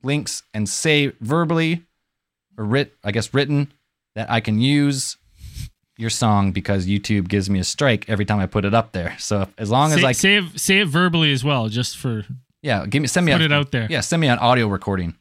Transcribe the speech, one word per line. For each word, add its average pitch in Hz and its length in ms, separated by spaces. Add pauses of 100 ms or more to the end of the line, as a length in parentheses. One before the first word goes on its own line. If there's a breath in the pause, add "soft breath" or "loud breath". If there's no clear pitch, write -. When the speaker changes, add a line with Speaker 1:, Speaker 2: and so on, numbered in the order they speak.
Speaker 1:
links 139 400 (100)
and 107 140
say 147 540
verbally, 165 640 (720)
or 110 80
writ-, 131 380
I 104 80
guess 110 220
written, 143 380 (440)
that 110 140
I 117 100
can 110 200
use 139 580 (800 loud breath)
your 113 120
song 101 420
because 95 360
YouTube 101 400
gives 95 220
me 98 100
a 92 40
strike 120 460
every 104 160
time 104 140
I 95 80
put 98 180
it 101 80
up 113 180
there. 85 280
So 101 240
if, 95 140
as 107 140
long 147 220
as 139 80
Speaker 2:
Say, 139 60
Speaker 1:
I 127 40
Speaker 2:
say 190 260
it, 180 220
say 190 200
it 202 80
verbally 165 440
as 127 120
well, 131 260
just 120 280
for 113 280 (360)
Speaker 1:
Yeah, 110 240
give 117 160
me, 165 60
send 180 180
me 156 60
Speaker 2:
put 139 100
Speaker 1:
a, 160 40
Speaker 2:
it 151 80
out 143 180
there. 113 180
Speaker 1:
yeah, 151 120
send - 180
me 160 80
an 120 120
audio 120 280
recording. 95 540